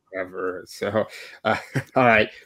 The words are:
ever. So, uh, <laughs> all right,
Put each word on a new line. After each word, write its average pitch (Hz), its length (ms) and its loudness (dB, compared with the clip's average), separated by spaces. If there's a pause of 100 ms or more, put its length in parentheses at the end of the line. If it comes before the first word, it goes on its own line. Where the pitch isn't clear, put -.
(180)
ever. 92 480 -8
So, 101 400 -4 (380)
uh, 107 120 2 (180)
<laughs> - 220 -6
all 131 80 4
right, 110 240 6 (180)